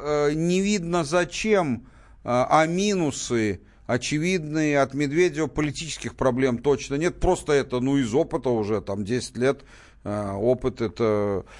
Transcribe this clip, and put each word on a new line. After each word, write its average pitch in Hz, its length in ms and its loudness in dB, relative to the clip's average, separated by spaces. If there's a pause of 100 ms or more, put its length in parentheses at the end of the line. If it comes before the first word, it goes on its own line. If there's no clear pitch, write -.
э, 147 320 2
не 175 260 2
видно 175 440 0
зачем, 175 800 0 (380)
э, - 20 -8
а 127 400 4
минусы 160 920 0 (260)
очевидные 151 920 0
от 131 140 0
Медведева, 151 520 0
политических 147 720 -6
проблем 127 420 2
точно 135 380 0
нет, 165 240 -2
просто 175 320 2
это, 127 260 2
ну, 135 180 2
из 123 180 0
опыта 131 360 0
уже, 107 300 0
там, 98 240 -6
десять 113 320 -4
лет, 135 240 0 (460)
э, 104 260 -4
опыт — 110 500 0
это, 104 640 0 (140)